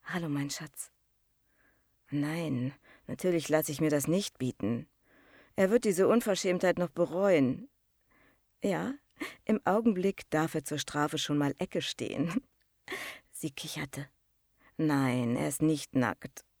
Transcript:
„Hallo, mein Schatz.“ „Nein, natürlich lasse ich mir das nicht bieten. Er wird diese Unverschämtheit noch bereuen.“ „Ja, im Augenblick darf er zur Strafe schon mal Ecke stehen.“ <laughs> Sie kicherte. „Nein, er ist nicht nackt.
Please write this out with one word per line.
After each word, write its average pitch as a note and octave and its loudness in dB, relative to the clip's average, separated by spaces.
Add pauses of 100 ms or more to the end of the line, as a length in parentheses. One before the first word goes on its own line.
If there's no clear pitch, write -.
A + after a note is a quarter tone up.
„Hallo, E3+ -6
mein C#3+ -2
Schatz.“ - -12 (1200)
„Nein, D3 -2 (340)
natürlich E3+ -2
lasse D#3 2
ich C#3 -8
mir D#3 4
das D3 2
nicht F#3 -2
bieten. A#2+ -4 (680)
Er F#3+ 4
wird A#3+ 4
diese F#3 4
Unverschämtheit F3+ 2
noch F3 0
bereuen.“ E3+ 2 (920)
„Ja, F#3+ -2 (500)
im G#3+ 0
Augenblick G3 2
darf D#3 0
er D#3 -2
zur D3+ -6
Strafe D3 -2
schon D3 0
mal C#3+ 0
Ecke F#3 -2
stehen.“ E3 -4 (440)
<laughs> - -12
Sie - -8
kicherte. C#3+ -10 (680)
„Nein, C3 2
er D#3 -2
ist C#3+ -2
nicht D#3 0
nackt. - -2 (160)